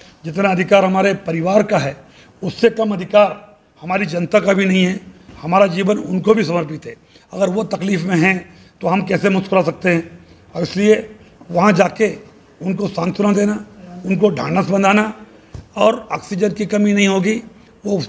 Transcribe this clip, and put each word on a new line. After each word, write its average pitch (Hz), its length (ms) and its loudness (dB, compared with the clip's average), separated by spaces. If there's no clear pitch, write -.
जितना 180 240 -2
अधिकार 190 360 4
हमारे 190 300 2
परिवार 185 480 0
का 208 160 0
है, 139 260 -6
उससे 208 280 2
कम 220 220 -2
अधिकार 190 680 0
हमारी 190 260 -4
जनता 175 340 -2
का 190 120 2
भी 196 120 2
नहीं 185 200 2
है। 180 160 -2
हमारा 185 240 2
जीवन 190 320 0
उनको 185 360 0
भी 214 100 0
समर्पित 156 420 -4
है। 117 100 -14
अगर 185 160 0
वो 202 160 -2
तकलीफ़ 185 420 -4
में 185 100 0
हैं 180 400 0
तो 185 80 -4
हम 185 140 0
कैसे 196 260 0
मुस्कुरा 190 340 2
सकते 165 260 -4
हैं? 165 300 -2
और 170 80 -6
इसलिए 208 540 0
वहाँ 180 220 4
जाके 165 440 0
उनको 190 260 -4
सांत्वना 185 440 0
देना, 208 340 0
उनको 196 240 2
ढांढस 156 380 -2
बंधाना, 202 580 2
और 220 360 2
ऑक्सीजन 190 380 -2
की 196 160 -4
कमी 208 260 2
नहीं 202 160 4
होगी, 196 340 0
वो 196 220 -2